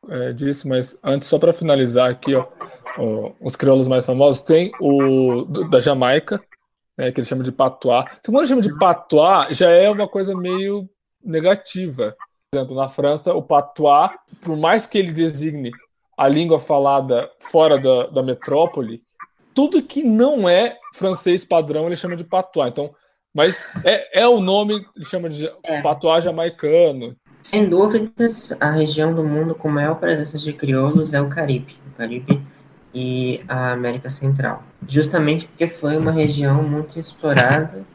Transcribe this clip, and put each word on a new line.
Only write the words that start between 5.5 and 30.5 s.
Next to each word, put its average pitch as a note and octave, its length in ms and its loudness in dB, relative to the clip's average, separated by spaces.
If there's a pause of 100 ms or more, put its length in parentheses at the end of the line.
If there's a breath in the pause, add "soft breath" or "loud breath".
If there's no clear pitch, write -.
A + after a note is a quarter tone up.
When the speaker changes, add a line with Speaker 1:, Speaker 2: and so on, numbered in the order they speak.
Speaker 1:
da - 80 6
Jamaica, C#3 640 0 (540)
né, B2+ 160 -4
que C3+ 80 -6
eles A#2 80 -6
chamam B2+ 160 -6
de B2+ 80 -6
patuá. C3 580 0 (100)
Se - 80 -12
quando C4+ 200 2
chama B3+ 120 2
de D#3 160 -2
patuá, E3+ 760 4
já F3 180 4
é F3+ 180 8
uma G#3 200 0
coisa G3 260 -6
meio F#3+ 560 -6 (340)
negativa. E3 920 -2 (340)
Por C#3 80 -4
exemplo, C3 160 -6
na C3+ 140 -4
França, D3 440 -2
o - 80 -2
patuá, D3 760 2 (220)
por D#3+ 160 -6
mais F3 280 2
que - 140 -4
ele F3+ 140 -2
designe D3+ 580 -4 (460)
a C#3 100 0
língua D#3 320 2
falada C#3 800 0
fora D#3 400 4
da, C3 300 2
da C3+ 120 -2
metrópole, C3 800 -2 (540)
tudo D4 260 2
que - 220 -6
não A#3 460 2
é G3 280 2 (160)
francês F#3 520 -2
padrão, D#3 420 0
ele F3 80 -4
chama F3 220 -8
de E3+ 80 -12
patuá. F#3 420 -2
Então, C#3+ 260 -8 (400)
mas E3+ 360 0 (160)
é, G3 380 2
é A#3 40 4
o A#3+ 140 4
nome, G3+ 440 -2 (120)
ele E3+ 80 -16
chama F3 240 -8
de D3+ 200 -8 (140)
Speaker 2:
É. D#3 180 -6
Speaker 1:
patuá D#3 380 2
jamaicano. D#3+ 960 0 (280)
Speaker 2:
Sem G#3 260 0
dúvidas, A3 840 0 (100)
a D3+ 120 0
região D#3 420 0
do E3 80 -2
mundo D#3 320 -2
com D#3 140 -6
maior D3 320 -2
presença D#3 360 -4
de D3 160 -8